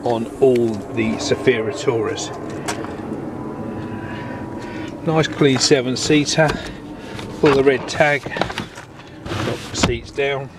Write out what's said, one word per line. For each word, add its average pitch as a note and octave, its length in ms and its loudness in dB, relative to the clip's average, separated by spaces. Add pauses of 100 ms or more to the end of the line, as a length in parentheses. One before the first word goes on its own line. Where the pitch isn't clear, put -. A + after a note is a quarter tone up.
on A#2 220 0 (140)
all B2 280 6 (260)
the A2 220 2
Zafira A2 640 2
Tourers. G#2+ 520 0 (2750)
Nice D#3+ 200 4
clean C3+ 320 4
seven-seater, C#3+ 920 4 (920)
pull D3 140 8
the C3+ 100 6
red C3+ 240 4
tag, D3 340 2
drop - 1400 -6
the - 180 -10
seats A#2+ 360 0
down C#3 360 -2 (100)